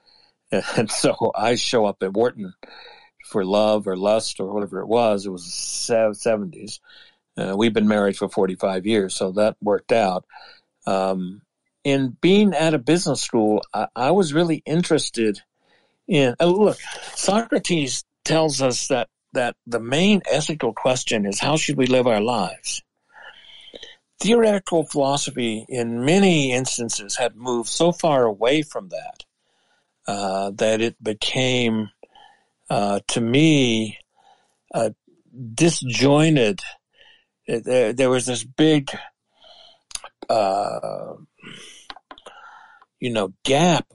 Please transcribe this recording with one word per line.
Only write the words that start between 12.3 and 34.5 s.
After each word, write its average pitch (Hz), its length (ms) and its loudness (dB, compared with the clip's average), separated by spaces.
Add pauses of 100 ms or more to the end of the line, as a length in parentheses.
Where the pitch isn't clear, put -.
at 156 200 2
a 147 60 0
business 143 420 0
school, 107 420 2 (100)
I, 104 140 -4 (100)
I 127 140 2
was 175 220 2
really 165 320 0
interested – 135 760 0 (640)
in, 135 340 2
uh, 165 40 4
look, 185 320 4 (380)
Socrates 185 880 -2 (220)
tells 156 360 0
us 123 280 0
that, - 180 0 (240)
that 123 240 -2 (100)
the 117 140 -4
main 170 500 2
ethical 143 440 0
question 120 520 0
is, 98 140 -4
how 143 160 0
should 147 220 -2
we 131 100 2
live 127 180 4
our 113 140 2
lives? 107 640 -4 (1400)
Theoretical 202 640 2
philosophy 131 840 -2
in 117 340 -4
many 156 480 4
instances 120 640 -4
had 117 220 -2
moved 120 320 -4
so 170 240 2
far 143 320 2
away 113 360 0
from 104 280 -10
that, 82 340 -14 (840)
uh, 98 480 -4
that 110 260 2
it 113 200 -4
became, 113 880 -2 (800)
uh, 101 380 0
to - 140 -2
me, 120 760 2 (760)